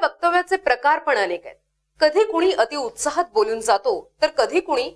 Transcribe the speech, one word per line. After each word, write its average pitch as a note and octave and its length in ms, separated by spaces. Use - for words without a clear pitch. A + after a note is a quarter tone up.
वक्तव्याचे F4 520
प्रकार D4 440
पण C#4+ 180
अनेक F3 280
आहेत. - 100
कधी D#4 240
कुणी F#4 280
अति B3 240
उत्साहात D4 480
बोलून A3 280
जातो, G3 600
तर D#4 60
कधी C#4+ 320
कुणी C#4+ 360